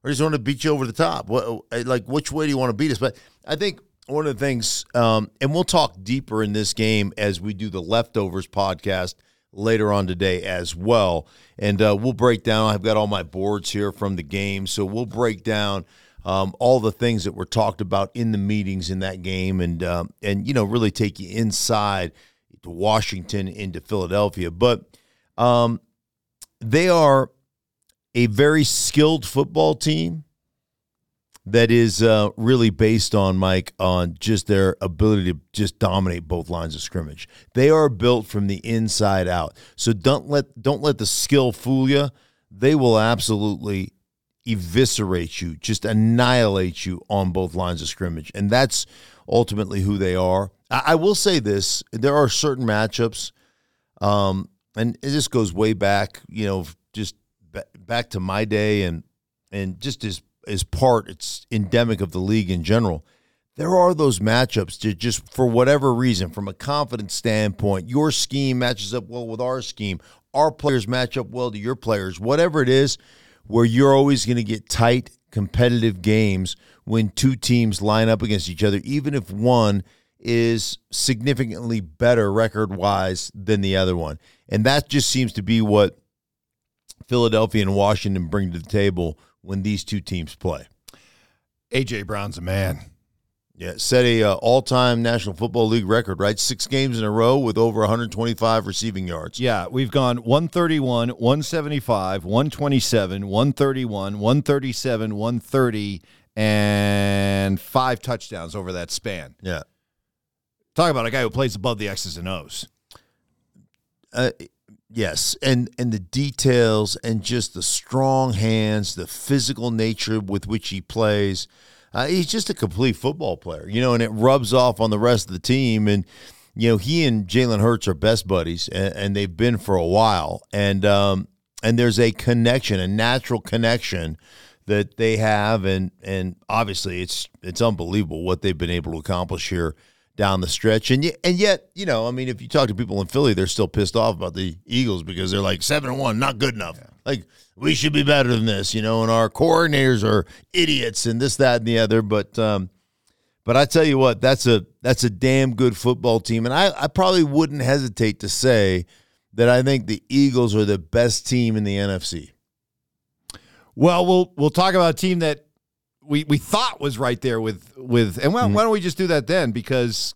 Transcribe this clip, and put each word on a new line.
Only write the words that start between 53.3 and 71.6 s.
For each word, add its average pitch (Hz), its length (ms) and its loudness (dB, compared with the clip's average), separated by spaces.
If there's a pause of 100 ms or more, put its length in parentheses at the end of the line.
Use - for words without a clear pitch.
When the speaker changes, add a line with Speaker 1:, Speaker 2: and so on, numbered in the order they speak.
Speaker 1:
um, 98 480 0 (260)
and 113 240 -2
this 139 280 -2
goes 110 220 0
way 107 220 0
back, 101 560 0
you 107 160 -6
know, 95 220 -2 (260)
just 104 220 -8 (360)
ba-, 98 140 -14 (100)
back 117 360 -6
to 98 100 -6
my 95 240 -4
day 107 380 0
and, 85 200 -4 (480)
and 95 300 -6
just 135 240 -8
as, 95 160 -8 (260)
as 101 180 -4
part, 123 460 2
it's - 400 -14
endemic 110 500 0
of 92 120 -4
the 92 60 -6
league 98 320 0
in 87 140 -2
general. 98 400 0 (520)
There 175 200 0
are 180 160 6
those 147 260 2
matchups 110 600 0
that 107 160 -2
just, 110 340 -4
for 131 160 0
whatever 131 460 4
reason, 117 380 0
from 98 180 -8
a 95 60 -12
confidence 123 580 -6
standpoint, 104 800 -2
your 147 200 2
scheme 131 480 -2
matches 113 360 -4
up 113 140 -6
well 120 180 -10
with 113 160 -8
our 127 180 -4
scheme, 101 400 -6 (320)
our 151 180 4
players 127 380 0
match 123 300 -2
up 120 100 -6
well 123 220 -4
to 104 80 -10
your 117 180 -4